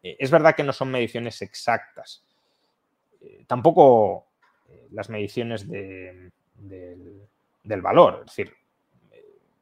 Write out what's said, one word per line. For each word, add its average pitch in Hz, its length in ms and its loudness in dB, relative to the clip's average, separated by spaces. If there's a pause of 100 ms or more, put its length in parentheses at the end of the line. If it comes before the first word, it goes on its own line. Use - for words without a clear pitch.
Eh, 90 180 -16
es 135 120 -2
verdad 156 240 6
que 160 80 -4
no 139 100 -4
son 135 160 -6
mediciones 120 540 -6
exactas. - 800 -8 (960)
Eh, - 240 -20
tampoco, 123 840 4 (380)
eh, - 240 -20
las 104 180 -14
mediciones 107 600 -8
de, 92 640 -16 (240)
del, 95 680 -20 (420)
del 101 180 -8
valor. 107 440 2
Es - 100 -20
decir, - 180 -10 (580)
eh, - 260 -20 (240)